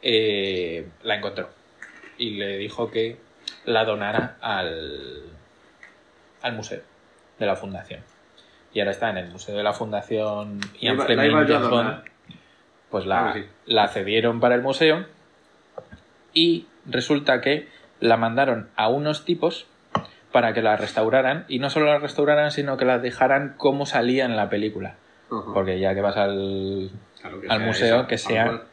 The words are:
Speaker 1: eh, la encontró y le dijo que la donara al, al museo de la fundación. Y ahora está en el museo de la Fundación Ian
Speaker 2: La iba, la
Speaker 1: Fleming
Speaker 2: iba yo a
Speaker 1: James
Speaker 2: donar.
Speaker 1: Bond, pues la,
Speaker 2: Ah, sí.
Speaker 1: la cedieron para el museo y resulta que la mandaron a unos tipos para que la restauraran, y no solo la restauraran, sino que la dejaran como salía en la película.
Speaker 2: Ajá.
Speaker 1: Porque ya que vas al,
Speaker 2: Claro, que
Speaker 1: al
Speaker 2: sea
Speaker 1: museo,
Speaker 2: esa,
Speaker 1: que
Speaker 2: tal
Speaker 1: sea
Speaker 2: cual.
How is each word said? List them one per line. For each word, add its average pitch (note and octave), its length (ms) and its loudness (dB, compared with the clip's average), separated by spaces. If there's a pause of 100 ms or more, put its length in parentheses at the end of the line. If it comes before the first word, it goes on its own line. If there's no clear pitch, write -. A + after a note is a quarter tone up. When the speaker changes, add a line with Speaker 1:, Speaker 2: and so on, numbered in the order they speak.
Speaker 1:
eh, G2 840 0 (140)
la A2 140 -2
encontró G2+ 340 -8 (640)
y A#2 200 -6
le G2 200 -6
dijo G2+ 340 -6
que A2+ 280 -4 (480)
la A2+ 180 2
donara G#2+ 560 -4
al, D#2+ 840 -8 (1200)
al B2 120 -4
museo G2+ 260 -10 (580)
de A2 80 0
la F#2+ 100 0
fundación. F#2+ 440 -12 (720)
Y G#2+ 80 -2
ahora G2 120 0
está A2+ 180 -2
en F#2+ 80 -4
el F2 120 -10
museo F#2+ 260 -2
de G#2 60 0
la G#2+ 100 2
Fundación G#2 880 -4 (200)
Ian A#2 180 2
Speaker 2:
La C#3+ 60 0
iba, - 0 -
la - 20 0
Speaker 1:
Fleming D3 240 4
Speaker 2:
iba D3+ 160 4
yo D3 100 4
a - 20 2
Speaker 1:
James B2 120 0
Speaker 2:
donar. A#2 240 2
Speaker 1:
Bond, - 100 -16 (880)
pues F#2+ 160 -2
la, F2+ 240 2
Speaker 2:
Ah, - 40 -4
sí. G2+ 100 -6 (220)
Speaker 1:
la G#2+ 220 4
cedieron A2+ 520 0
para B2 140 6
el A#2+ 80 2
museo D#3 440 2 (1300)
y E3 320 4 (200)
resulta C3+ 540 0
que D3 280 0 (320)
la A2+ 160 4
mandaron A#2 600 0
a G#2+ 120 2
unos D3 360 -2
tipos - 420 -2 (680)
para A#2 200 4
que A2+ 80 0
la G#2+ 160 4
restauraran, B2+ 720 0
y C3 100 -4
no C3+ 120 -2
solo D3+ 160 2
la D3 120 4
restauraran, D3 520 2
sino C#3+ 260 -4
que C3 80 0
la B2+ 140 4
dejaran C3 580 0
como C#3 300 0
salía B2+ 400 2
en A#2 100 -2
la G2+ 140 0
película. G#2 460 -4 (340)
Speaker 2:
Ajá. G#2 240 -8
Speaker 1:
Porque F#2+ 260 0
ya F#2+ 140 2
que G2 80 -2
vas G2+ 160 0
al, G2 720 -2 (320)
Speaker 2:
Claro, - 180 -14
que - 80 -12
Speaker 1:
al A2+ 100 2
Speaker 2:
sea A2 80 -2
Speaker 1:
museo, A2+ 300 4
Speaker 2:
esa, B2+ 100 2
Speaker 1:
que A#2 100 -2
Speaker 2:
tal - 100 -6
Speaker 1:
sea A2+ 180 2
Speaker 2:
cual. A#2 180 -2 (100)